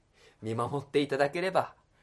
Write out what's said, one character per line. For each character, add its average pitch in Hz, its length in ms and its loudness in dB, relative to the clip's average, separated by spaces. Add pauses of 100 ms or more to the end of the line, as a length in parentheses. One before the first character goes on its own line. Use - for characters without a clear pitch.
<laughs> - 360 -20
見 110 140 -4
守 143 280 -2
っ - 40 -18
て 143 120 2
い 143 80 2
た 139 100 -2
だ 143 120 2
け 170 120 -4
れ 143 100 -2
ば - 220 0 (300)